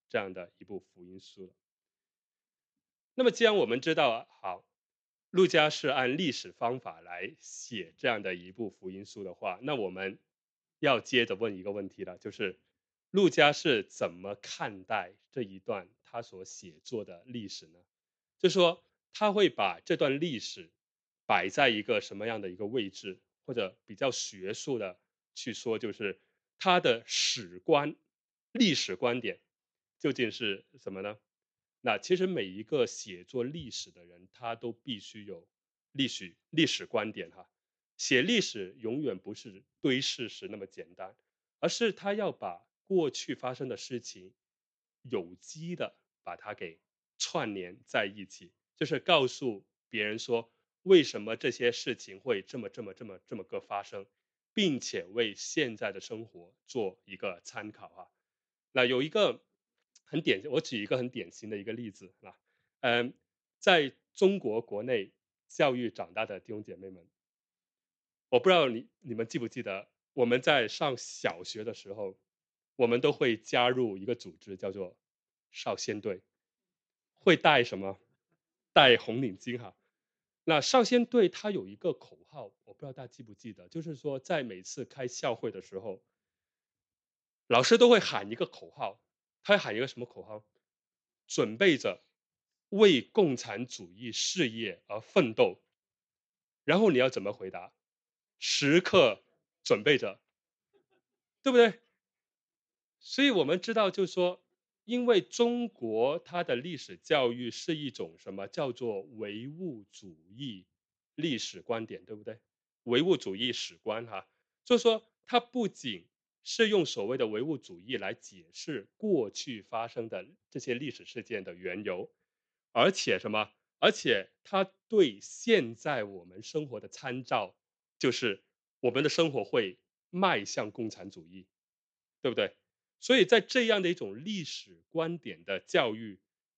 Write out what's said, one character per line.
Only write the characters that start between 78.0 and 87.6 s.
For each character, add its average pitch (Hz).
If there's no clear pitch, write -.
戴 131
红 117
领 110
巾 120
哈。 104
那 156
少 254
先 240
队 226
它 -
有 185
一 202
个 180
口 -
号， 120
我 104
不 -
知 151
道 135
大 131
家 -
记 -
不 110
记 113
得， 90
就 165
是 156
说 135
在 151
每 98
次 120
开 131
校 123
会 117
的 95
时 95
候， 98
老 120